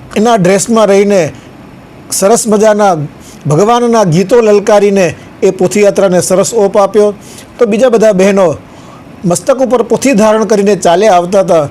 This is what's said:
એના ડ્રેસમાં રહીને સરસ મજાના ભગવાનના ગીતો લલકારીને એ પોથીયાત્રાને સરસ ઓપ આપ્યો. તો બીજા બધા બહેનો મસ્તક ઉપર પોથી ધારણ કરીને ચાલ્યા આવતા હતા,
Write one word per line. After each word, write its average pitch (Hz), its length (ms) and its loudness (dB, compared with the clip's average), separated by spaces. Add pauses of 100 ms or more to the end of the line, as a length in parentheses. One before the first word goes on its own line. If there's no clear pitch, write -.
(160)
એના 226 220 0
ડ્રેસમાં 196 520 0
રહીને 196 440 0 (760)
સરસ 220 380 -2
મજાના 208 500 0 (500)
ભગવાનના 226 580 0
ગીતો 190 360 0
લલકારીને 208 720 2 (260)
એ 190 100 0
પોથીયાત્રાને 185 680 0
સરસ 185 320 -2
ઓપ 202 240 0
આપ્યો. 202 380 0 (400)
તો 240 120 0
બીજા 226 220 0
બધા 220 240 2
બહેનો 190 420 0 (680)
મસ્તક 247 380 -2
ઉપર 233 220 -2
પોથી 233 300 -2
ધારણ 214 340 0
કરીને 202 280 0
ચાલ્યા 180 400 2
આવતા 180 280 0
હતા, 165 280 0